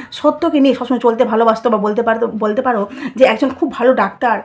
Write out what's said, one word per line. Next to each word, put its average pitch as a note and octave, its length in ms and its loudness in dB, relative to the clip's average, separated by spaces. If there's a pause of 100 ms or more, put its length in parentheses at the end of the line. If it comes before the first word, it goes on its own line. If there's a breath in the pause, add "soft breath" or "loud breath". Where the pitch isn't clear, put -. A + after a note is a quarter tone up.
(120)
সত্যকে D4+ 480 0
নিয়ে C4+ 160 4
সবসময় B3 240 -2
চলতে A#3+ 260 2
ভালোবাসতো, A3 440 0
বা A3 80 2
বলতে G#3 260 -2
পারতো, A3+ 240 0
বলতে G#3+ 340 -2
পারো A3 260 -2 (280 loud breath)
যে B3+ 100 4
একজন A3+ 240 2
খুব C4 220 -4
ভালো B3 220 2
ডাক্তার, G#3 520 -2